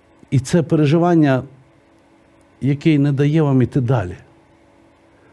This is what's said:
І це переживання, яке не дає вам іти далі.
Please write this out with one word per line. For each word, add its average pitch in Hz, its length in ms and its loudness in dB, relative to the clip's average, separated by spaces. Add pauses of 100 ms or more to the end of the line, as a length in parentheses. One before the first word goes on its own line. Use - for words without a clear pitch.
(300)
І 139 80 0
це 170 240 0
переживання, 156 800 0 (1200)
яке 143 380 0
не 143 140 0
дає 147 300 0
вам 135 200 2
іти 123 180 -2
далі. 113 360 -4 (1160)